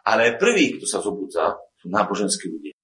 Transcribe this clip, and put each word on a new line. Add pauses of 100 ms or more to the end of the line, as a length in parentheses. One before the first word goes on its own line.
Ale
prvý,
kto
sa
zobudza, (160)
sú
náboženskí
ľudia.